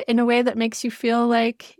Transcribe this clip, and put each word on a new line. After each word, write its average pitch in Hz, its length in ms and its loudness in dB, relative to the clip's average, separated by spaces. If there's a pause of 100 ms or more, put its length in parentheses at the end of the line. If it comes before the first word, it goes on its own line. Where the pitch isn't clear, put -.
in 233 120 2
a 240 60 2
way 240 160 2
that 240 160 -2
makes 226 260 -4
you 233 80 -4
feel 233 360 0
like 233 520 -2